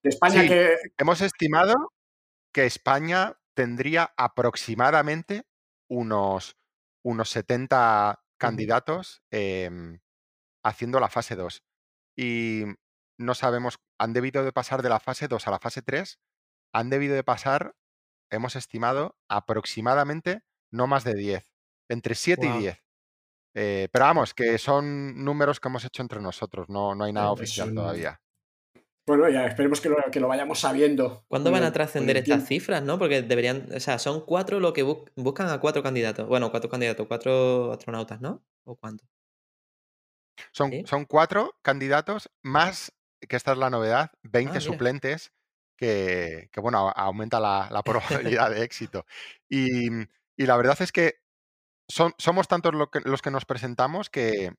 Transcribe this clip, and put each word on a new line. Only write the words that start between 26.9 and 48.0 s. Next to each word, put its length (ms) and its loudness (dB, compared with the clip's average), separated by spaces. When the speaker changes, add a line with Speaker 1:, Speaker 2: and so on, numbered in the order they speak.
Speaker 2:
no 80 -4
hay 80 -2
nada 160 0
Speaker 1:
Eh, 60 2
Speaker 2:
oficial 340 -6
Speaker 1:
son 80 -6
Speaker 2:
todavía. 440 -6
Speaker 1:
Bueno, 220 6
ya 180 4
esperemos 340 0
que 100 0
lo, 60 4
que 80 -2
lo 80 2
vayamos 320 -2
sabiendo 720 2
Speaker 3:
¿Cuándo 220 0
Speaker 1:
con 20 4
Speaker 3:
van 100 4
a 40 4
Speaker 1:
el, 60 0
con 20 -8
Speaker 3:
trascender 420 0
Speaker 1:
el 80 2
Speaker 3:
estas 140 4
Speaker 1:
tiempo. 100 -2
Speaker 3:
cifras, 340 0
no? 160 -2
Porque 240 2
deberían, 500 0
o 60 -8
sea, 220 -2
son 260 -4
cuatro 320 0
lo 140 2
que 100 0
bus-, 220 -2
buscan 360 -2
a 100 -2
cuatro 240 0
candidatos. 420 -2
Bueno, 240 0
cuatro 180 -4
candidatos, 380 -2
cuatro 640 0
astronautas, 480 -10
¿no? 220 -10
¿O 100 -18
cuánto? 300 -16
Speaker 2:
Son, 180 0
Speaker 3:
¿Sí? 160 -8
Speaker 2:
son 180 -2
cuatro 580 4
candidatos, 680 0
más, 500 0
que 80 0
esta 160 0
es 60 0
la 120 2
novedad, 420 2
veinte 360 0
Speaker 3:
Ah, 20 -2
mira. 120 -4
Speaker 2:
suplentes, 600 -2
que, 760 -2
que, 80 -10
bueno, 280 2
a-, 40 0
aumenta 480 -2
la, 300 0
la 140 -4
Speaker 3:
<laughs> 600 0